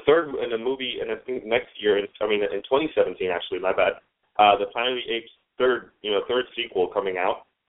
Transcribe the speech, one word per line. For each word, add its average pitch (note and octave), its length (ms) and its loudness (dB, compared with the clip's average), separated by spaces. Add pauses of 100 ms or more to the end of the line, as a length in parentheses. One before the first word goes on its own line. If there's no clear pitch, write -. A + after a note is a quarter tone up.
third, D3+ 260 4 (100)
in A#2+ 80 -4
the A2+ 80 -4
movie, B2 440 -6
and A2+ 100 -6
I A2 40 -4 (100)
think B2+ 200 -8
next A#2 300 -2
year, G#2 240 2
in, G2+ 80 -4 (140)
I G#2 60 0
mean, G#2+ 140 0
in G2+ 300 -4
twenty D3+ 240 2
seventeen, F#2 400 0
actually, F2+ 240 -6
my F#2+ 160 -2
bad, F#2+ 240 2 (400)
uh, G2+ 180 8
the G2+ 140 -4
Planet B2 240 -2
of B2 100 -4
the A2+ 80 -4
Apes A#2 180 -8 (260)
third, B2 340 2 (100)
you G#2 100 -4
know, G2 140 2
third B2 200 0 (100)
sequel F#2+ 320 -2
coming F#2+ 300 -4
out F#2 260 0 (260)